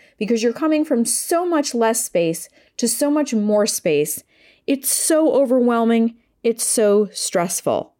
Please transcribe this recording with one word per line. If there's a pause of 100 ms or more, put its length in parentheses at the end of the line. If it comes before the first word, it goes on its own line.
(160)
because
you're
coming
from
so
much
less
space (300)
to
so
much
more
space. (420)
It's
so
overwhelming. (260)
It's
so
stressful.